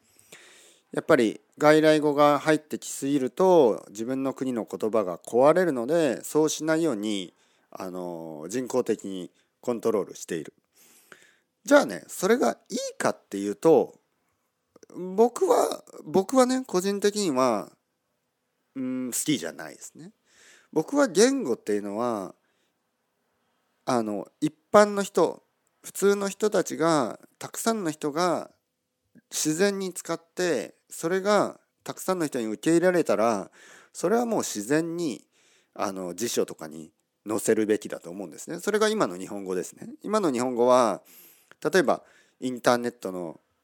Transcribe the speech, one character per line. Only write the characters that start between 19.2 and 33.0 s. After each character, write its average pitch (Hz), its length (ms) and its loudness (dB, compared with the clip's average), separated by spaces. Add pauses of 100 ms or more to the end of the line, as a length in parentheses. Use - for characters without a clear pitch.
じ 85 80 -8
ゃ 78 60 -8
な 76 180 -16
い 65 40 -18
で - 80 -20
す - 140 -20
ね。 170 160 -20 (600)
僕 160 240 -4
は 285 120 4
言 233 340 4
語 123 120 -2
っ - 20 -2
て - 180 -4
い 104 40 0
う 101 40 -4
の 101 160 -8
は、 113 360 -4 (1500)
あ 123 180 0
の、 104 260 -6 (120)
一 151 140 -6 (180)
般 208 220 6
の 202 80 -2
人、 170 400 -2 (400)
普 - 100 -18
通 202 220 2
の 202 140 -2
人 208 200 -4
た 190 140 2
ち 131 140 -8
が、 147 420 0 (200)
た - 100 -12
く - 100 -14
さ 226 140 0
ん 214 120 -4
の 160 60 -2
人 147 220 -6
が 156 380 -2 (800)
自 156 240 -2
然 196 240 0
に 190 140 -6
使 - 200 -10
っ 165 100 -4
て、 156 520 -4 (140)
そ - 200 -8
れ 185 120 0
が 190 380 2 (260)
た 135 100 -10
く - 60 -16
さ 185 140 -2
ん 185 40 -2
の 160 80 0
人 139 120 -4
に 113 80 -2
受 107 120 -4
け 156 140 0
入 170 80 4
れ 175 60 2
ら 185 60 6
れ 170 120 2